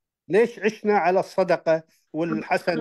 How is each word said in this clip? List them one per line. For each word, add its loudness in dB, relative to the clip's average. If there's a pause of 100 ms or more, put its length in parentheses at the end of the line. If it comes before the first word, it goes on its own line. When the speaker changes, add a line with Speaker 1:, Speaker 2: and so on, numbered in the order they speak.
(280)
Speaker 1:
ليش 0
عشنا -2
على 2
الصدقة 0
Speaker 2:
طب -8 (300)
Speaker 1:
والحسنة؟ -4